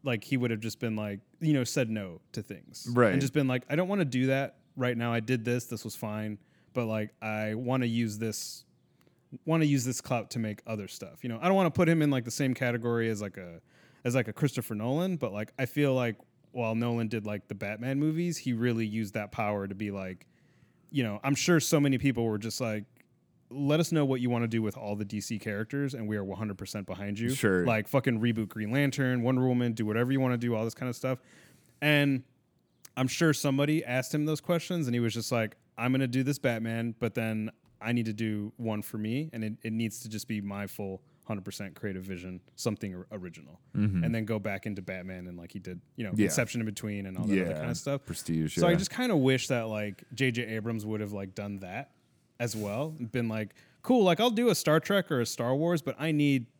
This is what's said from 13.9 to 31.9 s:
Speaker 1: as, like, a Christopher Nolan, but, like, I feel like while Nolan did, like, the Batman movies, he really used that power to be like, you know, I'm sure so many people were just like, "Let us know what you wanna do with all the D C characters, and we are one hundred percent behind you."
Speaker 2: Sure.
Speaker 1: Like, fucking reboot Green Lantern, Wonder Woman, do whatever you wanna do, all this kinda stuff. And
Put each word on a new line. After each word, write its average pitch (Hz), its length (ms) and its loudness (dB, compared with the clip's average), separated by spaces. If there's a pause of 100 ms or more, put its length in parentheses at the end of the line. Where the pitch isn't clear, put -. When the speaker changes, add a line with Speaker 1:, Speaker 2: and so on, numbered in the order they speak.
Speaker 1:
as, 123 100 2
like, 120 140 2
a 104 40 -8
Christopher 123 420 -2
Nolan, 147 420 0
but, 113 160 -4
like, 107 260 -6
I 131 60 2
feel 143 280 2
like 120 220 2 (360)
while 113 240 -2
Nolan 117 340 0
did, 110 160 -4
like, 104 240 -6
the - 60 -6
Batman 110 440 -4
movies, 156 380 0
he 131 160 -4
really 113 320 2
used 107 300 -4
that 104 180 -4
power 104 340 -2
to 98 80 -6
be 104 160 -4
like, 95 360 -8 (640)
you 135 120 0
know, 104 220 -2
I'm 139 100 2
sure 170 260 6
so - 180 4
many 139 180 4
people 120 280 2
were 107 120 0
just 110 240 -6
like, 107 240 -4 (640)
"Let 143 280 2
us 165 120 2
know 151 140 4
what 131 160 0
you 123 80 2
wanna 117 180 2
do 113 140 2
with 107 160 -2
all 104 180 -6
the 104 100 -4
D 104 160 -6
C 107 180 -6
characters, 110 560 -4
and 110 120 -6
we 107 100 -2
are 101 60 -4
one 95 140 -6
hundred 104 220 -4
percent 98 260 -8
behind 101 320 -6
you." 117 120 0
Speaker 2:
Sure. 98 360 6
Speaker 1:
Like, 110 220 2
fucking 123 320 2
reboot 113 280 2
Green 104 240 -6
Lantern, 131 520 2
Wonder 127 240 4
Woman, 123 260 2
do 110 140 -2
whatever 120 240 2
you 135 80 4
wanna 127 180 2
do, 120 160 0
all 110 120 0
this 113 100 -4
kinda 127 180 -6
stuff. 131 240 -4 (640)
And 143 420 4 (760)